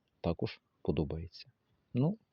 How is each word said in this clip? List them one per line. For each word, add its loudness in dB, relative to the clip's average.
також -2
подобається. -2
Ну, 2